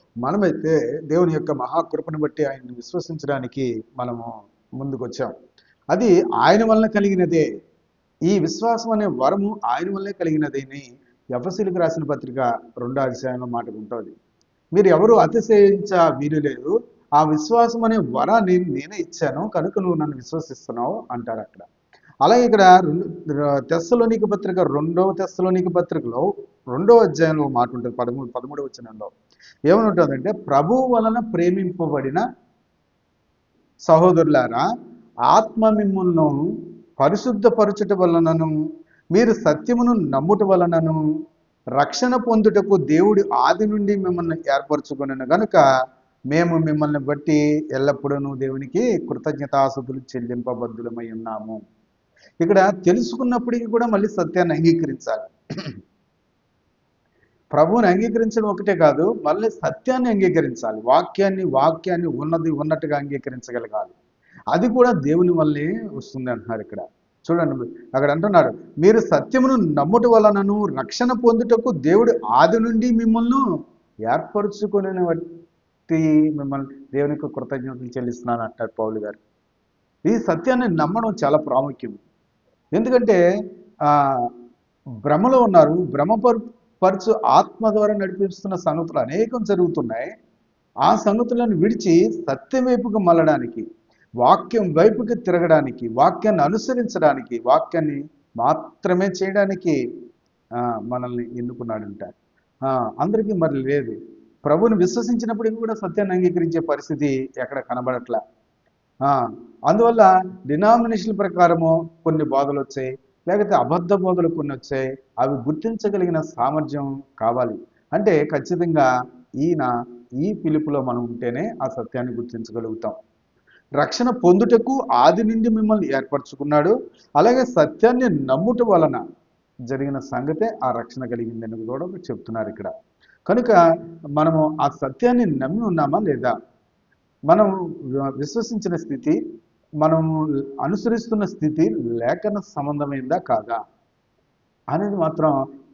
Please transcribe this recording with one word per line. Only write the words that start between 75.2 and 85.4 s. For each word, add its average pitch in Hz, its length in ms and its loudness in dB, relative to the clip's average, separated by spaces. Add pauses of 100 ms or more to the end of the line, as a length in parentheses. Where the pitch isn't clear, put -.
మిమ్మల్ని 139 460 -6 (180)
దేవునికి 143 280 -2
కృతజ్ఞతలు 127 640 -8
చెల్లిస్తున్నాను" 120 560 -6
అంటారు 113 380 -8
పౌలు 110 200 -4
గారు. 104 200 -10 (880)
ఈ 220 120 2
సత్యాన్ని 247 480 -2
నమ్మడం 180 560 -2
చాలా 143 140 2
ప్రాముఖ్యం. 131 600 -4 (760)
ఎందుకంటే, 214 800 2 (320)
ఆ, 139 440 2 (600)
భ్రమలో 151 520 2
ఉన్నారు, 175 340 6